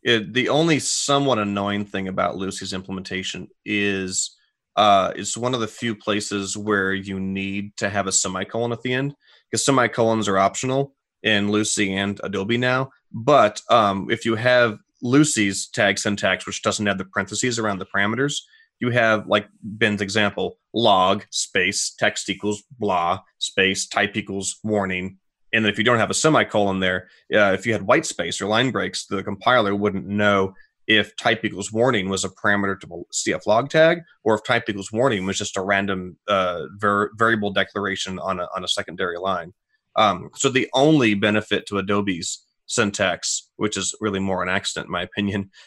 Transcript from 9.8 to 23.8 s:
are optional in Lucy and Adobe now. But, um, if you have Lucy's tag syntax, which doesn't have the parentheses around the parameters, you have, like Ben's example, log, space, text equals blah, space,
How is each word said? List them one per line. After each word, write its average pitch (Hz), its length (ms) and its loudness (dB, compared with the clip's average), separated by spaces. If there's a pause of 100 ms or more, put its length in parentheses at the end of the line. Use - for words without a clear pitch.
are 98 100 2
optional 127 580 0 (280)
in 104 280 2
Lucy 107 440 0
and 98 280 -2
Adobe 98 340 -2
now. 127 340 0 (200)
But, 113 580 4
um, 101 420 4
if 110 140 -2
you 113 100 2
have 120 440 4 (220)
Lucy's 123 680 2
tag 101 320 2
syntax, 98 460 -2
which - 180 -8
doesn't 107 220 -2
have 101 120 0
the 92 80 -6
parentheses 107 540 -4
around 104 200 -2
the - 60 -8
parameters, 113 560 -2 (380)
you 123 100 -2
have, 113 380 2
like 104 200 0 (140)
Ben's 107 400 0
example, 98 560 0 (160)
log, 101 560 4
space, - 680 -2
text - 300 -2
equals 104 360 -4 (160)
blah, 92 420 0 (160)
space, - 500 0